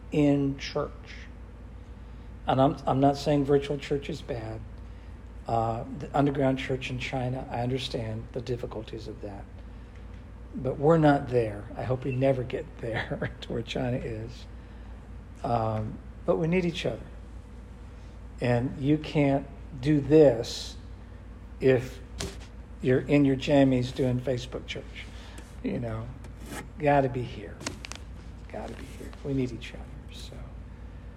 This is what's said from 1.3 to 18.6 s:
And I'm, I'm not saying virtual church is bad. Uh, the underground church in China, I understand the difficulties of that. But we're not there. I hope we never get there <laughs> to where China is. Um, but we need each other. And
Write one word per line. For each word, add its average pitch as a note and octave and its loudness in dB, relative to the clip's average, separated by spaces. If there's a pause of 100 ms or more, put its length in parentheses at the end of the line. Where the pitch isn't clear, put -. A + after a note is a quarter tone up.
And C3 6
I'm, C3+ 6 (100)
I'm C3 4
not C#3 8
saying D3 4
virtual C#3+ 4
church C#3 -2
is D3+ -6
bad. A2+ -6 (880)
Uh, A2+ 2 (160)
the - -8
underground C#3 4
church - -2
in B2+ -4
China, C3 -2
I A#2+ -2
understand A#2 -2 (100)
the B2+ -4
difficulties A2+ -6
of G#2+ -10
that. G2 -8 (1120)
But C3+ -2
we're D#3 8
not C#3+ 6
there. A2 2 (140)
I - -6
hope B2+ -2
we C3+ 0
never C3 4
get - -4 (160)
there B2 -4
<laughs> - -14
to - -8
where A#2+ -2
China B2+ -2
is. A2+ -6 (1120)
Um, A2 0 (320)
but F#3 4
we E3 2
need F3 4
each D#3+ -2
other. - -4 (1400)
And B2 2